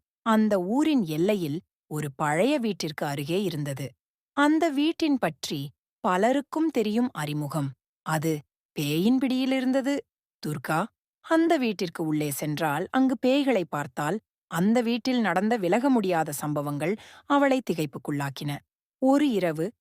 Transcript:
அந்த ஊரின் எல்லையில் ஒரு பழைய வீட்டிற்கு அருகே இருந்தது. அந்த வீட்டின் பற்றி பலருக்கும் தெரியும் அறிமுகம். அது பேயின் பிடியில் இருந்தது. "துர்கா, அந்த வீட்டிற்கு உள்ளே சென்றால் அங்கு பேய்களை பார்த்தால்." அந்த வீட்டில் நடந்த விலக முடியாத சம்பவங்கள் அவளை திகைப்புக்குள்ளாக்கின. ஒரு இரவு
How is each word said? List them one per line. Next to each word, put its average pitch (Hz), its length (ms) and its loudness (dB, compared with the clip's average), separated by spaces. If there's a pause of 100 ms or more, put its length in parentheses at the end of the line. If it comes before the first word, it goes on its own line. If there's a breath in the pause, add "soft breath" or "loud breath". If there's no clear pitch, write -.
(220)
அந்த 214 400 4
ஊரின் 262 440 2
எல்லையில் 165 560 0 (300)
ஒரு 151 240 -6
பழைய 175 440 2
வீட்டிற்கு 180 460 -4
அருகே 151 380 -2
இருந்தது. 147 480 -6 (420)
அந்த 311 360 4
வீட்டின் 294 480 0
பற்றி 151 520 -6 (300)
பலருக்கும் 262 720 0
தெரியும் 226 440 0
அறிமுகம். 151 580 -4 (300)
அது 156 380 -2 (400)
பேயின் 180 380 2
பிடியில் 262 340 0
இருந்தது. 262 540 0 (420)
"துர்கா, 156 380 -2 (340)
அந்த 330 380 2
வீட்டிற்கு 196 480 -2
உள்ளே 151 260 0
சென்றால் 151 600 -2
அங்கு 262 260 2 (100)
பேய்களை 262 420 2
பார்த்தால்." 151 500 -4 (280)
அந்த 208 340 2
வீட்டில் 240 400 0
நடந்த 202 360 2
விலக 214 320 2
முடியாத 180 420 2
சம்பவங்கள் 147 680 -4 (280 loud breath)
அவளை 277 360 2 (100)
திகைப்புக்குள்ளாக்கின. 147 840 -4 (480)
ஒரு 285 240 4
இரவு 175 520 0